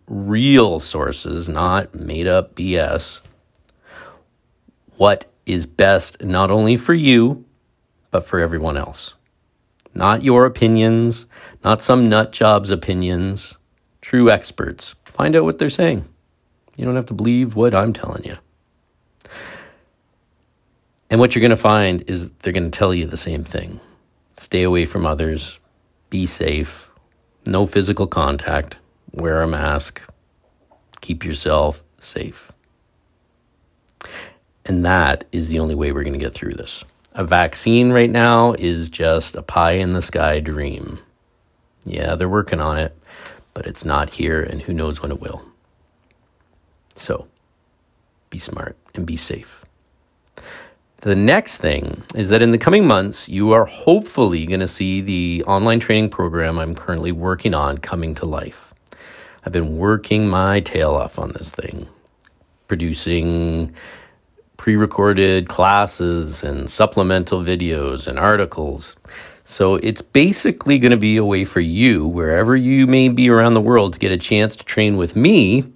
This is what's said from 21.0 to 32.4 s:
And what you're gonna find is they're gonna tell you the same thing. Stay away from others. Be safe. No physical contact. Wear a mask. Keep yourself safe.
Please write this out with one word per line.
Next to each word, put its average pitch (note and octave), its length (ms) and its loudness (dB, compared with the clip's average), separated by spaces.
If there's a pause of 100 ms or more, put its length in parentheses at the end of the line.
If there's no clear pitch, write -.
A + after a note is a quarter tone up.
And A2+ 120 4
what B2 120 4
you're A#2 80 0
gonna A#2 140 6
find G#2 540 2
is F2 200 -6 (120)
they're F#2 100 -6
gonna F2 200 -4
tell F#2+ 220 0
you E2+ 120 -2
the D#2 100 -8
same D#2 300 -8
thing. F2 340 -12 (560)
Stay - 280 -4
away F2+ 220 2
from E2 200 -4
others. D#2 540 -4 (500)
Be F#2 160 -4
safe. D2+ 640 -6 (540)
No G2 200 0
physical G2 400 0
contact. C#2+ 680 -4 (360)
Wear D#2+ 300 -4
a E2 60 -2
mask. D2 540 -6 (1000)
Keep D#2+ 240 -10
yourself D2+ 640 -2 (140)
safe. - 520 -14 (2250)